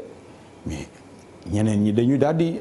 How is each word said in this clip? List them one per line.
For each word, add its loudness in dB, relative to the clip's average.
mais -10
ñeneen 2
ñi 2
dañu 2
daal 2
di 0